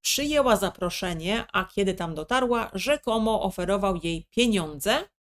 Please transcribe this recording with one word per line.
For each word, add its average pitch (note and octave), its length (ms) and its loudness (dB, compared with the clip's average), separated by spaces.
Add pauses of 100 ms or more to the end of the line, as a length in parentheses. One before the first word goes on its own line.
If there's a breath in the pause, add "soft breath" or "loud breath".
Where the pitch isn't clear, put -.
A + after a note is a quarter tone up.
przyjęła C#4+ 540 2
zaproszenie, F3+ 960 -4
a E3+ 120 0
kiedy G3 280 0
tam E3 220 -6
dotarła, A#3+ 580 0
rzekomo A3 680 0
oferował F#3+ 540 0
jej E3 340 -4
pieniądze. G#3 800 0 (280)